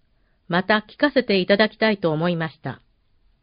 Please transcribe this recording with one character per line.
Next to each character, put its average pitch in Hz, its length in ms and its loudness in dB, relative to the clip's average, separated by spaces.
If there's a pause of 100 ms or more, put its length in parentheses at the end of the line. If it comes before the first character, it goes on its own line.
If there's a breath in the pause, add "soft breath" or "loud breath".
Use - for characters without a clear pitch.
(460)
ま 175 160 0
た 214 240 0
聞 - 120 -20
か 294 120 0
せ 262 120 0
て 202 160 0
い 185 80 -2
た 202 100 2
だ 214 140 2
き - 80 -20
た 220 120 2
い 208 100 0
と 170 100 0
思 156 180 -2
い 175 80 -2
ま 165 140 -6
し - 100 -20
た。 - 220 -12 (600)